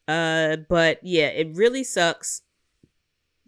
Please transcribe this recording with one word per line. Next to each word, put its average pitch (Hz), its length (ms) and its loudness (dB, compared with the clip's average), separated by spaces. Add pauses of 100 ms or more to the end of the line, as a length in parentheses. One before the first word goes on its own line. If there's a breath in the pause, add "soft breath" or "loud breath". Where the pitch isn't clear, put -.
Uh, 160 500 0
but 160 460 2
yeah, 165 240 2
it 156 280 -4
really 247 300 0
sucks - 560 -2 (1080)